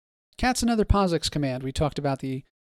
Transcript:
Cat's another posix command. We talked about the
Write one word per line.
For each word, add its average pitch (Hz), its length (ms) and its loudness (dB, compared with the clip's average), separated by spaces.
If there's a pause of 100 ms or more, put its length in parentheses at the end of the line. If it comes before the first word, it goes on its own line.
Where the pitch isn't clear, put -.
(400)
Cat's 247 240 0
another 226 220 2
posix 185 440 2
command. 135 320 -2
We 135 100 -6
talked 147 280 -2
about 139 180 -2
the 131 260 -8 (340)